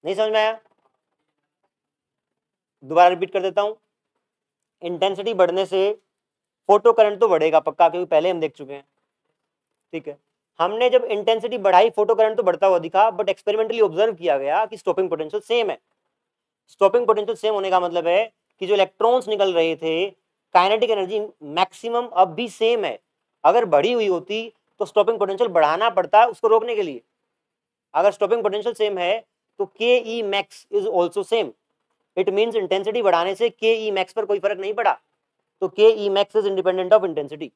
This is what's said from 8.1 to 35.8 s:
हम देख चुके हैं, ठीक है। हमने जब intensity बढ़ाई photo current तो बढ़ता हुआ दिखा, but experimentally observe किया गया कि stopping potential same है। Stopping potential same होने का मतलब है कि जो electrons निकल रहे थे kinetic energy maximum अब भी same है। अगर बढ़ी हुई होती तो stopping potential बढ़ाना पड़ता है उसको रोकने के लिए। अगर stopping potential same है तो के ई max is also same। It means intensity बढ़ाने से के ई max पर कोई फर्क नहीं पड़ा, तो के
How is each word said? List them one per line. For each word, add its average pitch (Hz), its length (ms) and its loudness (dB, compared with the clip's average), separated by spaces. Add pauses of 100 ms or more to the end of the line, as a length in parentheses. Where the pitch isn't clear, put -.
हम 170 100 -4
देख 160 160 -6
चुके 139 180 -18
हैं, 139 100 -20 (1080)
ठीक 160 140 -10
है। 143 100 -14 (420)
हमने 220 300 0
जब 247 160 2
intensity 220 520 -2
बढ़ाई 196 320 4
photo 214 260 0
current 220 220 0
तो 240 60 -2
बढ़ता 180 240 0
हुआ 180 120 2
दिखा, 190 300 0
but 196 200 -4
experimentally 220 520 -4
observe 202 340 0
किया 160 220 -2
गया 147 280 -2
कि 220 120 -16
stopping 185 320 -4
potential 156 320 -6
same 233 280 -2
है। 151 100 -8 (920)
Stopping 214 380 2
potential 208 300 0
same 214 160 -2
होने 190 160 -4
का 185 100 4
मतलब 175 280 -2
है 208 260 0 (280)
कि 185 60 -6
जो 202 60 2
electrons 208 540 0
निकल 196 260 0
रहे 165 220 0
थे 160 340 -4 (460)
kinetic 214 340 2
energy 202 300 -2 (340)
maximum 233 540 -4
अब 185 260 2
भी 233 160 -6
same 226 360 0
है। 117 120 -6 (460)
अगर 214 220 4
बढ़ी 165 260 2
हुई 226 160 0
होती 202 440 -4 (280)
तो 202 60 -2
stopping 214 340 0
potential 190 300 -2
बढ़ाना 170 400 2
पड़ता 190 320 2
है 240 60 4
उसको 226 200 -4
रोकने 226 280 2
के 208 80 -2
लिए। 143 180 -8 (920)
अगर 185 180 4
stopping 208 320 -2
potential 208 320 -4
same 208 220 -2
है 190 280 -4 (340)
तो 196 60 -2
के 240 320 2
ई 233 260 -4
max 202 420 -6 (100)
is 196 120 0
also 175 360 -2
same। 190 280 -2 (640)
It 190 160 -2
means 226 220 0
intensity 202 480 -4
बढ़ाने 180 320 0
से 233 140 -2
के 226 260 0
ई 220 160 -4
max 190 220 -4
पर 214 120 -4
कोई 196 140 -2
फर्क 196 200 -4
नहीं 196 140 -8
पड़ा, 202 240 0 (640)
तो 190 60 -2
के 214 220 4